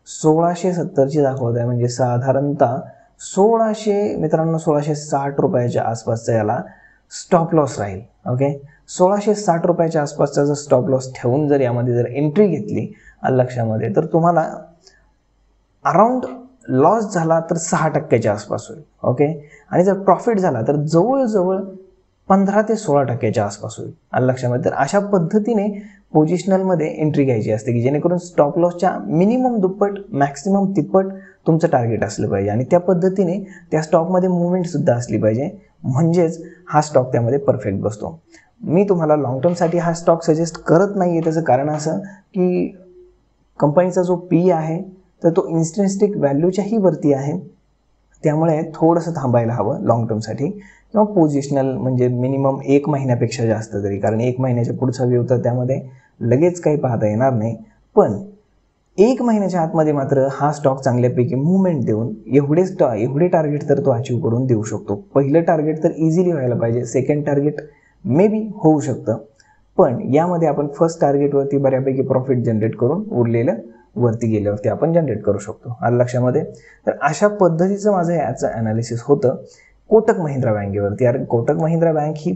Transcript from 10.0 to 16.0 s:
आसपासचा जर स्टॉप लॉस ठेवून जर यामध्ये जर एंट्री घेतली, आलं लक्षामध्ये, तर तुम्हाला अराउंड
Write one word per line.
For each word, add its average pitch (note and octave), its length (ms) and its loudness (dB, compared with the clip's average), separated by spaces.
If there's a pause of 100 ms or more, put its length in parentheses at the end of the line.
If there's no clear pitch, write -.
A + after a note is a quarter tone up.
आसपासचा C#3+ 440 -2
जर D3 80 0
स्टॉप C3+ 360 0
लॉस C3 240 -2
ठेवून C3+ 340 -2
जर C#3+ 140 2
यामध्ये A#2+ 320 0
जर A#2+ 120 0
एंट्री D3 420 2
घेतली, G#2+ 460 -6 (300)
आलं B2+ 200 2
लक्षामध्ये, A2+ 520 -2
तर D#3+ 100 2
तुम्हाला E3 440 2 (1400)
अराउंड A3 360 2 (460)